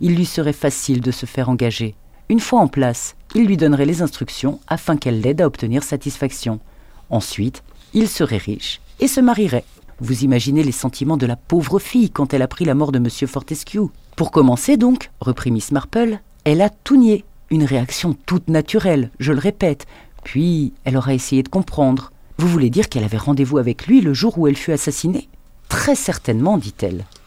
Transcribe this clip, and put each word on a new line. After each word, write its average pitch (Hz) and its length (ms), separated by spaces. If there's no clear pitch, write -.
il 175 140
lui 170 120
serait 151 260
facile 135 480
de 127 100
se 123 160
faire 127 220
engager. 117 460
Une 220 120
fois 240 200
en 160 80
place, - 480
il 226 120
lui 196 100
donnerait 147 300
les 170 160
instructions - 640
afin 165 300
qu'elle 117 240
l'aide 139 200
à 175 60
obtenir 123 360
satisfaction. 135 760
Ensuite, 113 520
il 220 160
serait 117 300
riche - 420
et 262 80
se - 120
marierait. 202 440
Vous 127 240
imaginez 139 400
les 131 80
sentiments 135 440
de 127 100
la 120 100
pauvre 170 420
fille 220 320
quand 143 240
elle 131 80
apprit - 220
la 139 100
mort 143 180
de 135 60
monsieur 120 280
Fortescue. « 156 640
Pour - 140
commencer 135 460
donc », 247 340
reprit - 300
Miss 113 220
Marple, « 220 460
elle 156 180
a 208 80
tout - 260
nié. 214 280
Une 156 140
réaction 135 520
toute 175 220
naturelle, 160 640
je 135 120
le 127 60
répète. 180 480
Puis, 156 480
elle 131 120
aura 135 180
essayé 131 280
de 131 60
comprendre. » 135 640
Vous 170 100
voulez 147 220
dire 190 180
qu'elle 110 160
avait 107 120
rendez-vous 139 420
avec 120 280
lui 254 140
le 156 140
jour 170 240
où 156 100
elle 135 80
fut - 160
assassinée ? « - 560
Très - 260
certainement, 160 640
dit-elle. 98 460